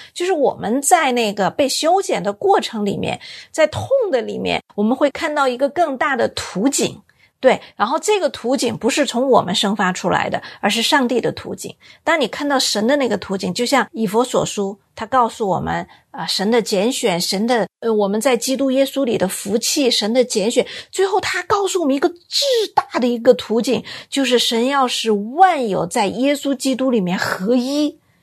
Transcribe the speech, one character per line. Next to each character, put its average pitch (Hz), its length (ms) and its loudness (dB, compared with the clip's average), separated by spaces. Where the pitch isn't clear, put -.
就 349 140 -4
是 359 60 2
我 277 220 2
们 233 280 -2
在 311 300 4
那 226 200 0
个 202 160 0
被 269 180 0
修 330 360 2
剪 233 200 -4
的 196 80 -2
过 381 300 2
程 208 240 -6
里 202 140 -2
面， - 200 -4
在 311 180 2
痛 - 200 -8
的 247 80 2
里 208 160 -6
面， 185 260 -2
我 208 80 -2
们 220 120 2
会 285 180 2
看 311 220 -4
到 277 140 2
一 247 80 -2
个 269 140 0
更 294 260 0
大 285 180 0
的 233 140 0
图 - 400 -2
景。 233 320 -2
对， 240 220 4
然 208 100 0
后 285 120 -2
这 415 200 0
个 311 120 0
图 247 260 -2
景 254 200 -2
不 208 120 -2
是 277 160 0
从 247 240 0
我 220 140 6
们 175 120 -4
生 214 220 0
发 185 160 0
出 185 160 -4
来 156 200 0
的， - 140 -4
而 208 100 0
是 226 100 0
上 262 260 2
帝 240 140 0
的 160 120 -2
图 - 220 -10
景。 - 180 -12
当 320 160 0
你 269 80 0
看 294 220 -6
到 277 100 2
神 - 280 0
的 277 100 4
那 269 100 0
个 214 120 0
图 190 180 -6
景， 185 160 -4
就 240 120 -2
像 240 280 2
以 220 140 -2
弗 208 180 2
所 - 200 0
书， 202 320 -4
他 - 80 -8
告 240 240 2
诉 - 180 -4
我 180 140 0
们， 170 260 -4
啊， 175 160 -10
神 196 240 -2
的 240 120 4
拣 208 280 0
选， 190 300 -2
神 196 260 -2
的， 233 220 0
呃， 226 120 0
我 208 160 2
们 202 100 0
在 240 200 2
基 262 180 -2
督 269 140 0
耶 269 160 4
稣 269 180 -2
里 226 140 0
的 185 100 0
福 202 300 -4
气， 254 320 0
神 226 240 0
的 254 100 4
拣 220 260 0
选。 - 160 2
最 381 160 2
后 381 140 0
他 - 220 -2
告 403 260 0
诉 359 140 0
我 311 40 2
们 269 80 4
一 285 60 0
个 349 80 2
至 - 340 -4
大 - 240 -4
的 247 80 2
一 240 120 0
个 240 160 6
图 226 260 0
景， 240 240 -2
就 277 160 -2
是 247 140 2
神 233 280 0
要 269 220 2
使 - 220 -2
万 254 580 4
有 170 180 0
在 208 200 0
耶 262 280 2
稣 277 220 -2
基 269 180 0
督 262 160 0
里 226 120 2
面 180 160 -2
合 202 360 0
一。 285 440 0